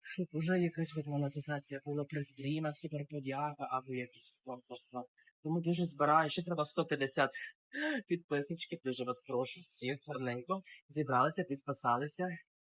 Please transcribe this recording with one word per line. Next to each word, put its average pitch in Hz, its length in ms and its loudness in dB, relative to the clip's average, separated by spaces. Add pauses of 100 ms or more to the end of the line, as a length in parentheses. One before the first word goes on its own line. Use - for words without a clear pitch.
Щоб - 300 -4
уже 165 280 2
якась 160 380 0
от 147 80 -4
монетизація 143 800 -4
була 147 200 -2
при 147 180 -4
стрімах, 151 520 -2
суперподяка 147 960 -4
або 127 220 -4
якісь 123 320 -8
спонсорства. 127 800 -10 (400)
Тому 165 180 0
дуже 170 240 2
збираю, 151 440 4
ще 170 140 -2
треба 165 220 -2
сто 160 200 -2
п'ятдесят 139 440 2 (760)
підписничків. 170 760 -2
Дуже 127 200 -2
вас 123 180 -4
прошу, 131 380 -2
всіх 139 480 -6
гарненько 131 540 0 (280)
зібралися, 139 540 6
підписалися 139 840 2 (440)